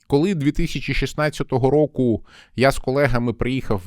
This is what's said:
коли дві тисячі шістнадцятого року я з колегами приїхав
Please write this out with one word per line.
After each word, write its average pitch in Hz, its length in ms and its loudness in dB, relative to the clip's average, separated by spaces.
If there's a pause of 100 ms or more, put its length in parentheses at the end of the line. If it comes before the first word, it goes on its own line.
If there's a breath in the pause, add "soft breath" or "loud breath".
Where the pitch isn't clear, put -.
коли 170 280 2
дві 147 160 0
тисячі 147 420 -4
шістнадцятого 135 760 -2
року 131 560 0 (300 loud breath)
я 131 160 4
з - 80 -4
колегами 123 540 0
приїхав 120 540 -4